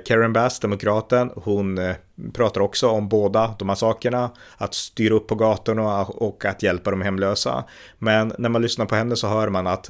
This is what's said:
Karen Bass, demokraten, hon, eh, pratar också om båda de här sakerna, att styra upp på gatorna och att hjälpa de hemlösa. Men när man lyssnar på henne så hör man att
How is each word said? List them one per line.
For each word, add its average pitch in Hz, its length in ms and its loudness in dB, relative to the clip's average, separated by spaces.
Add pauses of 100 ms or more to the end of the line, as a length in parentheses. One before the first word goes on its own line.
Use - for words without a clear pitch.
Karen 113 280 2
Bass, 120 260 0
demokraten, 110 760 0
hon, 101 420 -2
eh, 92 180 -2 (380)
pratar 107 280 0
också 117 280 2
om 107 200 0
båda 107 500 2
de 98 100 -4
här 98 60 0
sakerna, 120 560 0 (260)
att - 160 -6
styra 110 420 0
upp 107 120 0
på 110 80 -2
gatorna 110 680 0
och 104 400 -6
att 98 180 -4
hjälpa 92 280 0
de 95 100 0
hemlösa. 98 640 0 (360)
Men 110 380 2
när 120 120 -2
man 117 120 2
lyssnar 117 240 0
på 110 100 0
henne 117 200 0
så 110 120 -2
hör 107 220 0
man 92 180 -2
att 95 220 -4